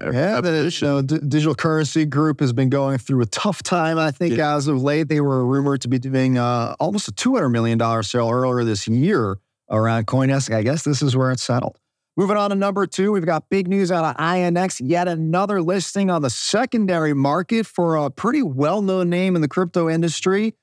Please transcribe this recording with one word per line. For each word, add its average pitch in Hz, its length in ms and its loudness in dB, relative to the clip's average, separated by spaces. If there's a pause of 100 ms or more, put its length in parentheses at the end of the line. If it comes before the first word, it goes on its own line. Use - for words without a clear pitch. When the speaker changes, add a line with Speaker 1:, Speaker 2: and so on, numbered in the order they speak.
(100)
Speaker 1:
Yeah, 180 280 0
Speaker 2:
uh, - 20 -2
Speaker 1:
the, 180 100 0
Speaker 2:
position. 156 380 0
Speaker 1:
you 143 60 2
know, 139 80 0
D-, 151 160 0 (100)
Digital 151 260 2
Currency 156 520 0
Group 147 340 0
has 131 140 0
been 131 160 2
going 139 260 0
through 127 240 -2
a 117 60 0
tough - 360 -4
time, 165 360 0
I 156 120 0
think, 151 280 -2
Speaker 2:
Yeah. 147 180 0
Speaker 1:
as 143 120 -2
of 135 140 0
late. 147 280 0
They 151 100 2
were 135 240 2
rumored 139 380 0
to 123 60 -6
be 127 100 0
doing, 131 400 0
uh, 120 420 0
almost 202 280 -2
a 110 40 -10
two 254 220 0
hundred 165 160 2
million 117 260 2
dollar 113 260 0
sale 117 280 0
earlier 123 340 0
this 107 240 -2
year 120 500 2 (320)
around 113 360 0
CoinDesk. 131 480 0
I 110 80 0
guess 143 200 0
this 143 180 0
is 135 160 0
where 131 140 2
it's 127 120 -2
settled. - 360 -4 (360)
Moving 202 220 2
on 202 140 0
to 196 60 0
number 196 300 0
two, 196 240 0
we've 196 140 0
got 156 240 -2
big 196 200 0
news 196 220 2
out 170 140 0
of 147 140 -2
I 175 240 0
N 175 160 2
X, 185 240 -2
yet 170 260 0
another 175 540 0
listing 185 480 0
on 170 100 2
the 139 80 0
secondary 180 840 0
market 160 520 0
for 165 300 0
a 147 140 0
pretty 285 320 -2
well-known 185 680 0
name 180 260 0
in 170 60 0
the 147 80 0
crypto 175 400 0
industry, 185 640 0 (100)